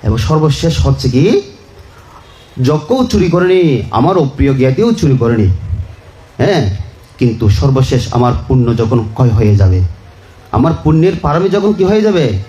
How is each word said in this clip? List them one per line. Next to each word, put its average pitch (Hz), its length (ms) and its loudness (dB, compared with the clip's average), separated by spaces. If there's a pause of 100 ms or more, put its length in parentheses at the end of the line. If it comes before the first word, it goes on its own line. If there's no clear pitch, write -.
এবং 107 140 0
সর্বশেষ 156 680 0
হচ্ছে 135 240 0
কি, 180 300 2 (1200)
যজ্ঞও 156 440 -2
চুরি 180 240 0
করেনি, 180 600 2
আমার 165 280 0
অপ্রিয় 139 360 0
জ্ঞাতিও 135 380 0
চুরি 147 240 0
করেনি, 117 300 0 (920)
হ্যাঁ, 104 380 0 (420)
কিন্তু 113 300 0
সর্বশেষ 131 640 0
আমার 123 180 0 (160)
পুণ্য 120 280 0
যখন 110 360 0
ক্ষয় 131 160 0
হয়ে 104 280 2
যাবে, 92 240 2 (720)
আমার 165 200 0 (120)
পুণ্যের 160 280 2 (100)
পারমি 165 260 0
যখন 202 240 0
কি 190 120 0
হয়ে 214 180 2
যাবে? 175 300 0 (160)